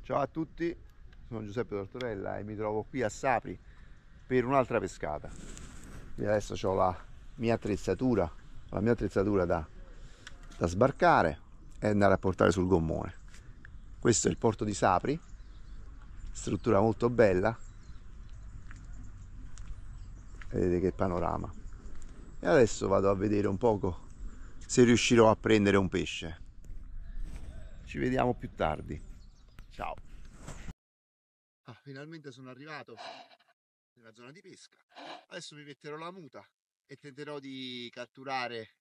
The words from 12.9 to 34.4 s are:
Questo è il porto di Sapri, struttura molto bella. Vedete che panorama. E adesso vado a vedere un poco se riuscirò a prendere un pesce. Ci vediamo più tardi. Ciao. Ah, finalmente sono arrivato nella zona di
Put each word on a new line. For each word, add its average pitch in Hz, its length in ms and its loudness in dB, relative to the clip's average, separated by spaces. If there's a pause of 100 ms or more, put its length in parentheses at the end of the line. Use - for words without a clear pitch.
Questo - 260 4
è - 60 6
il 87 40 -2
porto 113 280 2
di 107 100 0
Sapri, 104 420 4 (1160)
struttura 104 480 2
molto 110 280 4
bella. 110 480 6 (3000)
Vedete 90 320 2
che 90 120 2
panorama. 87 560 0 (920)
E - 80 -2
adesso 120 400 6
vado 98 220 4
a 101 40 4
vedere 104 320 2
un 98 120 0
poco 101 500 0 (500)
se - 240 4
riuscirò 117 480 8
a 104 60 6
prendere 104 400 6
un 98 120 6
pesce. 85 500 -4 (1500)
Ci - 140 -8
vediamo 127 360 2
più - 220 -10
tardi. 76 520 -2 (640)
Ciao. - 240 -8 (1700)
Ah, 117 180 -20
finalmente 143 500 -16
sono 131 180 -18
arrivato 127 460 -16 (960)
nella 113 180 -20
zona 120 200 -20
di 175 100 -20